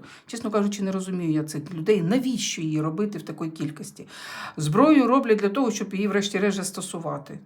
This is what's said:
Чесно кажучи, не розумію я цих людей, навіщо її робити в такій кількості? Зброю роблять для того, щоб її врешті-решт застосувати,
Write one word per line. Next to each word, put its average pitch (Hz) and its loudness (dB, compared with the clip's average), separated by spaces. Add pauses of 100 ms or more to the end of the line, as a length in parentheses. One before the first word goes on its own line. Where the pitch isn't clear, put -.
(280)
Чесно 220 -6
кажучи, 202 2
не 190 0
розумію 185 -2
я 151 2
цих 147 -8
людей, 180 2
навіщо 233 0
її 156 0
робити 175 -2
в 160 -8
такій 160 -8
кількості? - -10 (500)
Зброю 240 6
роблять 233 4
для 202 0
того, 240 0
щоб 208 -6
її 202 0
врешті-решт 202 0
застосувати, 156 -8